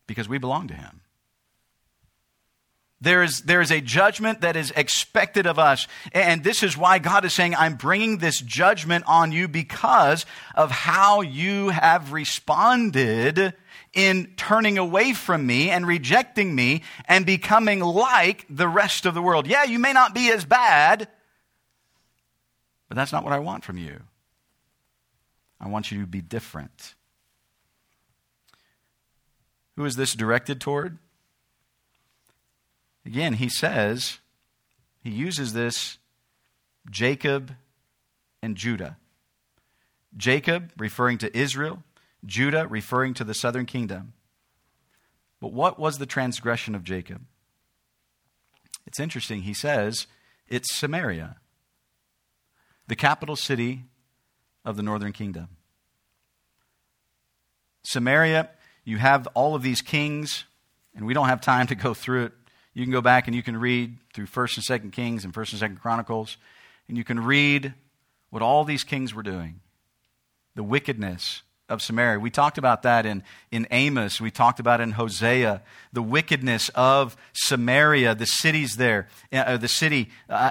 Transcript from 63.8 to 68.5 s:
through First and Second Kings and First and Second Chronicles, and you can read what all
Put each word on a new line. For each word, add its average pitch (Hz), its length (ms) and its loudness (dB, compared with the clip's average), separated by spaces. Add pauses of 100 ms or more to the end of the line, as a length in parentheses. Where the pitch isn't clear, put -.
through 104 120 -10
First 123 300 -4
and 110 80 -10
Second 107 280 -4
Kings 117 340 -6
and 87 80 -12
First 110 180 -10
and 104 80 -10
Second 104 160 -4
Chronicles, 113 640 -6 (500)
and 117 80 -8
you 117 80 -6
can 117 180 -4
read 139 520 2 (560)
what 113 100 -10
all 139 240 2